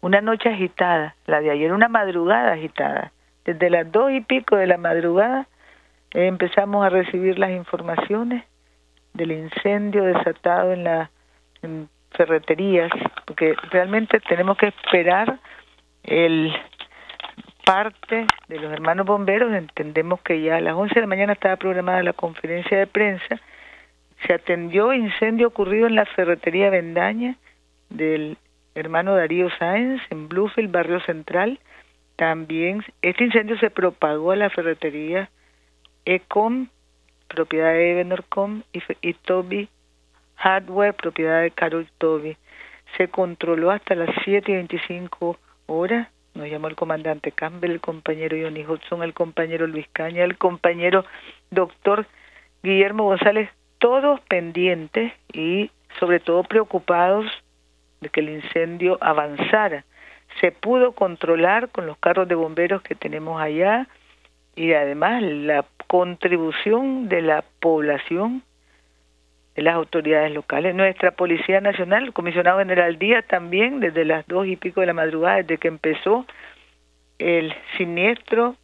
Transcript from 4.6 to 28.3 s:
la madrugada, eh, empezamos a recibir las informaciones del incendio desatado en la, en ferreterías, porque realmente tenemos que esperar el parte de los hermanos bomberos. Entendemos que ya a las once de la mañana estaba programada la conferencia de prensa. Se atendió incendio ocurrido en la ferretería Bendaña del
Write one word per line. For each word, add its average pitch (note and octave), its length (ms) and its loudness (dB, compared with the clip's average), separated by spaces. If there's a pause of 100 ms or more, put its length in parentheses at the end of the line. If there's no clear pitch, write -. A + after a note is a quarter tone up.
la F3 100 4
madrugada, F3 720 2 (680)
eh, F3+ 140 2
empezamos F#3+ 580 0
a - 20 4
recibir F3+ 500 0
las F#3+ 120 0
informaciones F3+ 920 -4 (680)
del E3 200 -4
incendio G3+ 720 -2
desatado F3+ 680 0
en F3 120 -4
la, E3 260 -2 (500)
en D#3 300 -10 (220)
ferreterías, E3 800 2 (360)
porque D#3+ 280 0 (160)
realmente G3+ 500 0
tenemos F#3 360 0
que G#3+ 120 2
esperar F#3+ 680 2 (640)
el D#3+ 520 2 (1120)
parte G#3+ 600 0 (220)
de D#3+ 100 -10
los D3+ 140 -8
hermanos E3 320 0
bomberos. G3+ 480 2
Entendemos D#3+ 680 -4
que E3 180 -2
ya D#3+ 160 0
a E3 60 0
las D#3+ 120 -2
once G3+ 200 -2
de A#3 80 4
la A3 40 -2
mañana G3 280 0
estaba F#3+ 220 0
programada F#3 460 -2
la F3 120 -2
conferencia E3+ 640 -4
de G3 80 2
prensa. G#3 520 -2 (880)
Se F3+ 60 2
atendió F3 640 0
incendio A3+ 540 0
ocurrido G#3+ 380 2
en A3+ 100 2
la G#3 100 4
ferretería F3 640 0
Bendaña F#3+ 680 -2 (540)
del D#3 480 -4 (360)